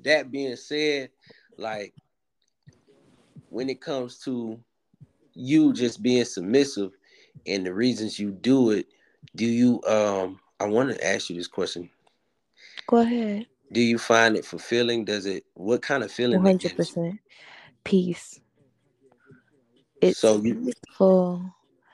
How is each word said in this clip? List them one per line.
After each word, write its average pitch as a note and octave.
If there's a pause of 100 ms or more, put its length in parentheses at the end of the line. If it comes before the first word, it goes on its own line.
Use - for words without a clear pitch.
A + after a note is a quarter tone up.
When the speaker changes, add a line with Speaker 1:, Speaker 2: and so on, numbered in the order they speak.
Speaker 1:
that C3+
being C3+
said, D3 (480)
like, G#2+ (1600)
when B2+
it C3
comes B2+
to A#2+ (760)
you C#3
just A#2
being B2
submissive G2+ (540)
and F#2+
the F2+
reasons G#2+
you G2+
do A#2+
it, G2+ (500)
do A2+
you, A#2+
um, G2 (200)
I G3+
wanna B2+
ask F#2+
you E2+
this F2
question. F2 (1000)
Speaker 2:
Go A#3
ahead. A#3 (260)
Speaker 1:
Do A2+
you A#2
find A2+
it -
fulfilling? A#2
Does G2
it, F#2+ (100)
what A#2
kind C3+
of G2+
feeling B2
it F3+
gives F#3+
you? F3
Speaker 2:
One -
hundred -
percent. E3+ (640)
Peace. - (1600)
It's F#3
Speaker 1:
So G#3
you A3+
Speaker 2:
peaceful. F#3 (400)